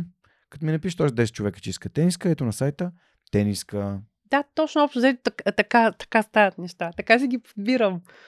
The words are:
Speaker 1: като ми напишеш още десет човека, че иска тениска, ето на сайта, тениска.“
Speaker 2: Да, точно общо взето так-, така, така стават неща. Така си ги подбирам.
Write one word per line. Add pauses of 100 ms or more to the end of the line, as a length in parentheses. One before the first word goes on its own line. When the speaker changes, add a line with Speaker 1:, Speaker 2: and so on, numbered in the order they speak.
(500)
Speaker 1:
като
ми
напишеш
още
десет
човека,
че
иска
тениска,
ето
на
сайта, (380)
тениска.“ (260)
Speaker 2:
Да, (100)
точно
общо
взето
так-,
така,
така
стават
неща.
Така
си
ги
подбирам. (280)